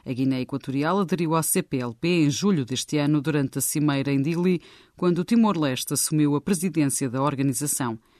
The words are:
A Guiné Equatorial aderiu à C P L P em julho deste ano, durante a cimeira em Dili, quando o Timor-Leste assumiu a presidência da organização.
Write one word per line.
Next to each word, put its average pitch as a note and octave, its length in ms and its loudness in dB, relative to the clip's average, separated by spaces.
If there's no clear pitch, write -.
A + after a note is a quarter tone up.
A C3+ 60 -6
Guiné C3 300 0
Equatorial C#3 580 -2
aderiu E3 340 0
à D#3+ 80 2
C F3 200 0
P - 160 -6
L A#2+ 200 -6
P E3 280 2
em C#3+ 40 4
julho E3+ 360 0
deste C3 320 -4
ano, D3 240 2
durante C#3+ 360 -2
a C3+ 40 -2
cimeira C#3+ 500 0
em C#3 80 2
Dili, E3+ 400 0
quando F3 220 2
o F3+ 40 -2
Timor-Leste E3+ 680 2
assumiu D3 420 2
a C#3 60 -2
presidência D#3 680 0
da B2+ 140 -2
organização. C#3 760 -2